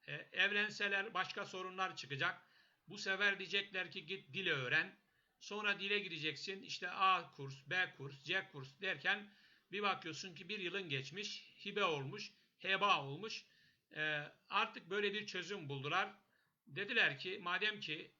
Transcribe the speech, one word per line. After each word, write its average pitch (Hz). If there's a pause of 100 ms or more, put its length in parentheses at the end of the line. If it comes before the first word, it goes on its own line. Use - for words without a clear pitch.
E, 147
evlenseler 202
başka 180
sorunlar 185
çıkacak. 143 (460)
Bu 196
sefer 196
diyecekler 185
ki, 180
"Git 165
dil 185
öğren." 156 (440)
Sonra 208
dile 202
gireceksin, 170
işte 180
A 185
kurs, 135 (120)
B 180
kurs, 139
C 185
kurs 135
derken 190 (380)
bir 196
bakıyorsun 180
ki 170
bir 208
yılın 180
geçmiş, 143 (100)
hibe 202
olmuş, 151 (260)
heba 185
olmuş. 156 (500)
E, 156 (180)
artık 202
böyle 202
bir 214
çözüm 180
buldular. 147 (540)
Dediler 185
ki, 185
"Madem 196
ki 160